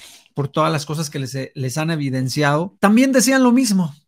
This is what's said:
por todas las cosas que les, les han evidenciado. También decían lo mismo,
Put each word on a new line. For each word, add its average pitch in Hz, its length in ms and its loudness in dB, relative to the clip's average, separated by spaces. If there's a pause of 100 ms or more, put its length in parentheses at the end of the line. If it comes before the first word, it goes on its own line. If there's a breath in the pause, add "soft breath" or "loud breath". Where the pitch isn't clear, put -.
(340 loud breath)
por 139 140 -4
todas 160 240 0
las 147 140 -4
cosas 156 240 -6
que 151 80 -10
les, 131 180 -8 (180)
les 127 240 -6
han 156 120 -2
evidenciado. 143 880 -2
También 233 320 4
decían 262 300 4
lo 247 100 4
mismo, 202 420 0 (140)